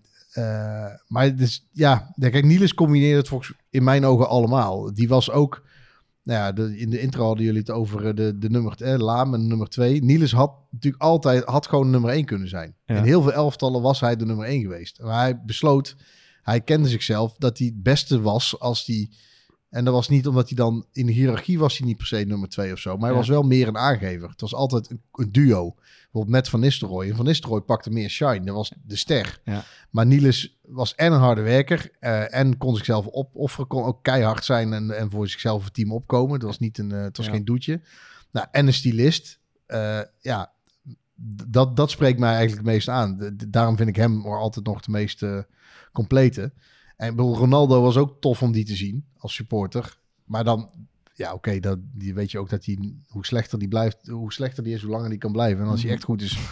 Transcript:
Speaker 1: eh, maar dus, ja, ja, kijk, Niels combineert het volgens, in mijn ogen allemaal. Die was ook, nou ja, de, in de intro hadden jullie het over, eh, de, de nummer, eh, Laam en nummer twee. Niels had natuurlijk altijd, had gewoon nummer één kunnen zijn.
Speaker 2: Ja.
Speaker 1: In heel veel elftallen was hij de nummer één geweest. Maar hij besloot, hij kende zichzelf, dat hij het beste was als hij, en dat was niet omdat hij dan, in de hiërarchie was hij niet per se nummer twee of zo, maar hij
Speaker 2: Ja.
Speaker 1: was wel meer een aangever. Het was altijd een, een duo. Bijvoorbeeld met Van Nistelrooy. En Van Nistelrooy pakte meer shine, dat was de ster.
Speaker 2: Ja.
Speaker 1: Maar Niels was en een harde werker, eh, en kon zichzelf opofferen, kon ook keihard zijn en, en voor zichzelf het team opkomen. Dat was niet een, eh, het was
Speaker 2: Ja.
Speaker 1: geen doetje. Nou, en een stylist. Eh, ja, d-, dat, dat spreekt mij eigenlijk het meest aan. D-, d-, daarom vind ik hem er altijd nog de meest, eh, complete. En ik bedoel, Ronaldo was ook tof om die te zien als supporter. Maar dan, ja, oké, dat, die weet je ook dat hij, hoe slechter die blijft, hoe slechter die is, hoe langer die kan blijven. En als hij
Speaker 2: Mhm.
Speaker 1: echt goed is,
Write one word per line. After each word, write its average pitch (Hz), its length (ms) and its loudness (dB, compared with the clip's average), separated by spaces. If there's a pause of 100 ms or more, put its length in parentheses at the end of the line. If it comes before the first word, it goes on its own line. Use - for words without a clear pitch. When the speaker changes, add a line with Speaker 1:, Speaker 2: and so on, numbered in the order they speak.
(320)
Speaker 1:
eh, 107 540 -6 (220)
maar 131 280 2
dus, 127 360 0
ja, 143 440 2
ja, 127 140 0
kijk, 139 160 4
Niels 175 280 6
combineert 147 440 4
het 135 100 2
volgens, 127 260 -8 (160)
in 131 140 2
mijn 139 220 4
ogen 127 240 6
allemaal. 110 640 2
Die 113 140 2
was 127 240 2
ook, 143 320 0 (600)
nou 117 160 -2
ja, 101 120 -2
de, 107 260 -4
in 113 120 -4
de 117 120 -2
intro 127 240 -2
hadden 113 200 0
jullie 110 140 2
het 107 100 -4
over, 107 380 -4
eh, 107 80 -2
de, 107 220 -2
de 107 120 -4
nummer, 113 320 -2
eh, 131 160 0
Laam 120 360 0
en 113 140 0
nummer 113 220 -2
twee. 127 340 0
Niels 143 280 4
had 135 200 2 (200)
natuurlijk 135 320 -4
altijd, 127 400 4
had 139 240 -2
gewoon 139 220 2
nummer 123 200 2
één 143 160 0
kunnen 95 240 -4
zijn. 85 260 -12 (100)
Speaker 2:
Ja. 110 100 -2
Speaker 1:
In 107 80 2
heel 135 180 6
veel 139 120 2
elftallen 135 480 0
was 131 180 2
hij 120 160 0
de 113 100 -4
nummer 110 200 -4
één 131 160 -2
geweest. 87 400 -10
Maar 113 180 -2
hij 123 220 0
besloot, 139 540 0 (480)
hij 113 180 0
kende 151 280 2
zichzelf, 113 480 -2
dat 123 200 -2
hij 123 100 -2
het 110 160 -8
beste 131 380 2
was 107 380 -2
als 120 260 -4
hij, 107 240 -4 (600)
en 123 160 -4
dat 123 80 2
was 123 160 0
niet 139 180 4
omdat 127 200 2
hij 123 100 -6
dan, 117 340 0
in 127 140 -2
de 120 60 2
hiërarchie 131 480 2
was 156 180 2
hij 127 100 -4
niet 117 100 -2
per - 80 -10
se - 100 -4 (120)
nummer 101 220 -4
twee 95 240 -6
of 90 60 -10
zo, 92 140 -8
maar 98 80 -6
hij 117 100 0
Speaker 2:
Ja. 127 60 2
Speaker 1:
was 120 100 0
wel 143 160 4
meer 131 240 4
een 107 100 -4
aangever. 95 520 -2
Het - 120 -20
was 107 120 -8
altijd 127 360 -2
een, 113 120 -12 (120)
een 107 180 -4
duo. 104 440 4 (280)
Bijvoorbeeld 117 400 0
met - 60 -10
Van 117 100 0
Nistelrooy. 98 500 0
En 107 60 -4
Van 120 100 -2
Nistelrooy 117 360 0
pakte - 280 -4
meer 107 200 -4
shine, 127 360 -2
dat 98 100 -8
was 107 160 -6 (120)
de 107 120 -14
ster. 117 480 -2
Speaker 2:
Ja. 104 200 -6 (260)
Speaker 1:
Maar 113 160 2
Niels 135 560 4
was 127 340 -8
en 165 180 2
een 143 60 6
harde 123 220 4
werker, 135 480 0 (100)
eh, 110 360 -4
en 131 220 2
kon 127 180 -2
zichzelf 107 320 -2
opofferen, 135 600 -8
kon 127 160 -4
ook 120 200 -6
keihard 113 420 0
zijn 113 280 0
en, 107 240 -6
en 107 140 -4
voor 104 160 -4
zichzelf 107 360 -4
het 101 100 -12
team 107 180 -4
opkomen. 131 480 -2
Dat 117 100 -6
was 104 100 -10
niet 110 180 -4
een, 104 140 -6
eh, 101 100 -6
het 101 160 -10
was 113 80 -8
Speaker 2:
Ja. 107 60 -8
Speaker 1:
geen 107 140 -4
doetje. 127 360 -4 (500)
Nou, - 200 -6
en 143 160 4
een 127 60 6
stylist. 123 680 0 (260)
Eh, 107 340 -4 (200)
ja, 104 320 -6 (840)
d-, 107 120 -16
dat, 127 280 2
dat 147 160 2
spreekt 127 280 2
mij 117 160 4
eigenlijk 110 300 0
het 113 100 2
meest 107 140 0
aan. 110 280 -2
D-, 101 220 -10
d-, 107 140 -8
daarom 117 240 2
vind 110 120 2
ik 95 60 -2
hem 110 300 0
er 104 120 -6
altijd 107 280 -6
nog 107 160 -4
de - 100 -6
meest, 104 320 -4
eh, 101 140 -4 (540)
complete. 123 600 2 (440)
En 113 120 -6
ik 113 60 -6
bedoel, 120 220 2
Ronaldo 131 440 6
was 123 160 4
ook 139 240 0
tof 127 200 0
om 123 100 2
die 110 140 0
te 104 100 -8
zien 98 300 -6 (120)
als - 160 -12
supporter. 107 640 -6 (260)
Maar 110 200 -6
dan, 113 260 -2 (440)
ja, 90 200 -10
oké, 98 260 -4
dat, 95 220 -2
die 98 320 -10
weet 101 180 -6
je 101 80 -8
ook 98 100 -10
dat 98 160 -6
hij, 101 280 -6 (140)
hoe 101 180 -12
slechter 113 340 -4
die 101 80 -4
blijft, 110 400 -2
hoe 117 260 -10
slechter 131 300 -8
die 113 100 -6
is, 107 80 -8
hoe 107 100 -8
langer 113 180 -6
die 110 80 -6
kan 104 140 -6
blijven. 104 320 0
En 107 60 -2
als 110 100 -2
hij 117 100 -4
Speaker 2:
Mhm. - 80 -2
Speaker 1:
echt - 60 -16
goed 110 180 -4
is, 98 160 -6 (140)